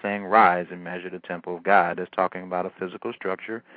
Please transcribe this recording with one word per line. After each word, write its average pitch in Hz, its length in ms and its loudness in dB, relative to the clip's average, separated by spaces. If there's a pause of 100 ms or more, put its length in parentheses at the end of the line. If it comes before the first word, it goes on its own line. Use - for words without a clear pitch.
saying, 101 220 -4
Rise 92 460 6
and 90 140 -12
measure 90 240 -8
the 90 120 -12
temple 87 360 -8
of 85 60 -12
God." 87 340 4
That's 90 140 -8
talking 92 320 -2
about 90 240 -4
a 92 40 -8
physical 92 440 -8
structure 104 480 -8 (140)